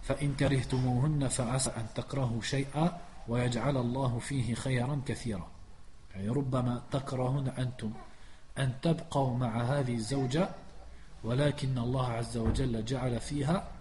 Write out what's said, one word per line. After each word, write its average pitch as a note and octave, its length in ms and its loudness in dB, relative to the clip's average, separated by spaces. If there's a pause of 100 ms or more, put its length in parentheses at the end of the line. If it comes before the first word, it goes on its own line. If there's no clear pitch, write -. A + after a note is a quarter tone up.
فإن C#3 300 0
كرهتموهن C3 920 4
فعسى B2 420 0
أن A2+ 160 -4 (100)
تكرهوا A#2+ 460 -2
شيئا C#3+ 560 0 (300)
ويجعل B2 500 2
الله B2 420 0
فيه A#2+ 360 0
خيرا C3 500 0
كثيرا. " G2+ 420 -4 (680)
يعني G2 140 -2
ربما B2 520 0 (100)
تكرهون C3 560 0
أنتم A#2+ 440 -2 (640)
أن C3 240 0
تبقوا C#3+ 560 2
مع A#2 240 2
هذه B2+ 340 2
الزوجة، C3 540 2 (760)
ولكن C3+ 540 2
الله B2 300 2
عز A#2 300 -2
وجل A2+ 480 2
جعل B2 340 0
فيها D3 480 0 (140)